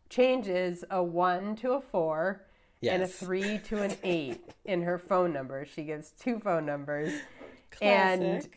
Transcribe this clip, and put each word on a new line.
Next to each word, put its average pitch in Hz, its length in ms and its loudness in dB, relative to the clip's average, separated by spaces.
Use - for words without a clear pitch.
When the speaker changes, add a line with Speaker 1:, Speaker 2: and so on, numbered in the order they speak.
Speaker 1:
changes 190 840 2
a 185 120 2
one 180 520 0
to 247 160 -2
a 269 100 0
four 170 640 -2
and 185 180 2
a 185 60 0
Speaker 2:
Yes. 180 80 -8
Speaker 1:
three 190 420 -2
to 208 120 -2
an 202 120 -2
eight 156 400 -2
in 175 180 0
her 175 160 -2
phone 180 340 2
number. 135 320 -6
She 156 180 -10
gives 151 280 -8
two 240 280 -4
phone 170 280 0
numbers. 147 440 -4
And 190 400 6
Speaker 2:
Classic. 185 360 0